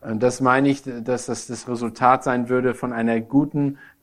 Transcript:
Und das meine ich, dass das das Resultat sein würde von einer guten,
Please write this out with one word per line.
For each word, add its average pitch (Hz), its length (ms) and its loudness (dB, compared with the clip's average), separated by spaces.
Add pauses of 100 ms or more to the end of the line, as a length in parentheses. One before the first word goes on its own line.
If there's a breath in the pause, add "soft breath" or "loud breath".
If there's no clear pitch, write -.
Und 110 200 -4
das 123 200 0
meine 131 280 4
ich, 139 160 -2
dass 120 400 -6
das 117 220 -8
das 117 200 -10
Resultat 123 560 2
sein 123 260 -2
würde 127 260 0
von 123 180 -6
einer 117 280 0
guten, 143 580 0 (240 loud breath)